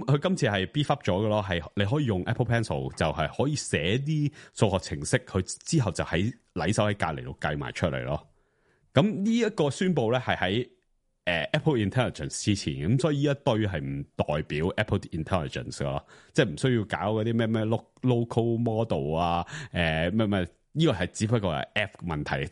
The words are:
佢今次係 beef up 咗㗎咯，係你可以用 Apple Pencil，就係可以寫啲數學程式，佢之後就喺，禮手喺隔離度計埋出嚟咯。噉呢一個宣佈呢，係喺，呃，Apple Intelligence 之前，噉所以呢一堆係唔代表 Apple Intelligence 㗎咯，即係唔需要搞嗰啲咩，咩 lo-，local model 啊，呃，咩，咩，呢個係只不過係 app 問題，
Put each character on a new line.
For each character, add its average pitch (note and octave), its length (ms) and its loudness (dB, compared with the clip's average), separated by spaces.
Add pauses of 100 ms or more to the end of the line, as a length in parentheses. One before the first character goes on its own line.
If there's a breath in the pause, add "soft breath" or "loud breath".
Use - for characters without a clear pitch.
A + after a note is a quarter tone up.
佢 D3+ 160 2
今 F#3 160 0
次 C3+ 100 0
係 G2 200 2
beef D3 220 -2
up C#3+ 160 0
咗 G2 80 2 (120)
㗎 A2 40 0
咯， G#2 200 2
係 E2+ 140 0 (120)
你 G2+ 100 2
可 C3 160 0
以 D3 60 2
用 F#2+ 180 0
Apple B2 220 -2
Pencil， D#2+ 500 -2
就 F2 100 2
係 D2+ 300 -2
可 C3 120 0
以 D3+ 60 -2
寫 F#2 440 0
啲 D3 340 0 (220 loud breath)
數 G#2 160 4
學 F#2+ 100 2
程 D2 240 -6
式， - 160 0
佢 - 200 -2 (240)
之 D#3+ 160 2
後 G#2 120 0
就 F2 100 -4
喺， F#2 300 0 (220)
禮 F2 180 0
手 A2 180 2
喺 G#2 60 -2
隔 D#2 240 -4
離 B1 40 -12
度 C2 160 -10
計 D2+ 160 -2
埋 C2+ 160 -6
出 - 140 -2
嚟 C2 160 -2
咯。 C#2 240 -4 (680)
噉 - 100 4
呢 G3+ 340 0
一 A#3 140 2
個 D3 200 0
宣 F#3 240 0
佈 A#2 180 2
呢， B2+ 80 2
係 G#2 160 0
喺， G2+ 320 0 (560)
呃， F2 180 0 (100)
Apple D3+ 220 2
Intelligence G2+ 680 -2
之 G#2 120 4
前， D#2 180 -4 (240)
噉 - 20 2
所 D#3 120 2
以 C#3+ 140 0
呢 C#3+ 60 2
一 C3+ 120 -6
堆 A2 240 2
係 E2 120 -4
唔 C#2 240 -6 (120)
代 D2+ 260 0
表 D2+ 240 -2 (100)
Apple G2+ 220 2
Intelligence D#2 760 -4
㗎 - 80 -4
咯， C2+ 220 -4 (280 loud breath)
即 D#3 80 4
係 A2+ 60 4
唔 D2 100 -6
需 B2+ 180 2
要 G#2+ 80 2
搞 - 120 -4 (180)
嗰 A2 100 0
啲 A2+ 100 0
咩， A2+ 120 2
咩 A2+ 180 0
lo-，local A#2 920 0
model A2 580 0
啊， E2+ 300 2 (260 loud breath)
呃， E2 380 2
咩， A2 160 2
咩， G2+ 140 2 (320)
呢 D#3+ 140 2
個 C#3+ 60 4
係 F#2 200 0
只 - 160 -2
不 A#2+ 100 2
過 F#2 160 0
係 C2+ 200 -4
app G#2 160 -2 (160)
問 D#2+ 180 -2
題， - 280 -4